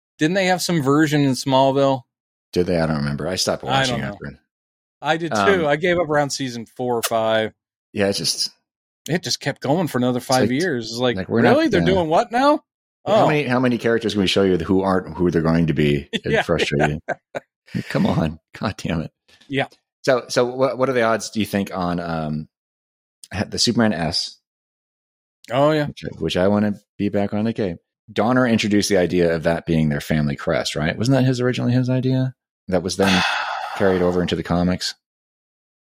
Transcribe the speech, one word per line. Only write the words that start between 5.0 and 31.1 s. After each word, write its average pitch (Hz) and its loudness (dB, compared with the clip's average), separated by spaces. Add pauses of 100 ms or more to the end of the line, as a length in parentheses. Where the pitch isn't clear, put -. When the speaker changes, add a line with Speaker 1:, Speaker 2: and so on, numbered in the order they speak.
Speaker 1:
I 160 -2
did 165 -6
Speaker 2:
Um, 107 2
Speaker 1:
too. 170 0
I 147 2
gave 175 0
up 160 -2
around 147 0
season 120 -8
four 123 -4
or 110 -4
five. 110 0 (400)
Speaker 2:
Yeah, 101 0
it's 101 0
just - -4 (580)
Speaker 1:
It 165 -2
just - -6
kept - -6
going 156 0
for 131 -2
another 123 0
Speaker 2:
it's 120 -8
Speaker 1:
five 127 2
Speaker 2:
like, 127 -2
Speaker 1:
years. 123 -4
It's 117 -8
like, 123 0
Speaker 2:
like, 95 -6
we're 113 2
not 120 6
Speaker 1:
really? 320 4
They're 196 2
Speaker 2:
gonna 175 4
Speaker 1:
doing 175 0
what 208 2
now? 277 2 (420)
Speaker 2:
How 196 4
Speaker 1:
Oh. - 4
Speaker 2:
many, 151 2
how 123 2
many 123 2
characters 113 2
can 104 2
we 92 4
show 98 4
you 92 4
who 92 2
aren't 92 0
who 87 2
they're 80 2
going 82 2
to 78 2
be 71 0
Speaker 1:
<laughs> - -6
Speaker 2:
and - -2
Speaker 1:
Yeah, 214 2
Speaker 2:
frustrate - 0
Speaker 1:
yeah. - -8 (340)
Speaker 2:
you? 120 -4
Come - 0
on. 80 -2 (200)
God - -4
damn 82 -4
it. 73 -10 (360)
Speaker 1:
Yeah. 135 -4 (380)
Speaker 2:
So, 127 0
so 123 0
what, 127 -2
what 131 0
are 135 0
the 120 2
odds, 113 0
do 113 -6
you 101 0
think, 98 -4
on, 87 -2
um, 78 -6 (840)
ha-, 101 -4
the 92 -8
Superman 110 0
S? 78 -4 (1120)
Speaker 1:
Oh, 143 2
yeah. 151 0
Speaker 2:
Which, - -12 (160)
which 82 -2
I 90 2
wanna 104 2 (240)
be 101 -2
back 101 -4
on 104 -2
the 113 -2
Cape. 95 -4 (340)
Donner 123 2
introduced 104 2
the 98 2
idea 87 2
of 80 -4
that 82 0
being 80 2
their 71 -4
family 73 -2
crest, - -4
right? 76 -2
Wasn't 127 2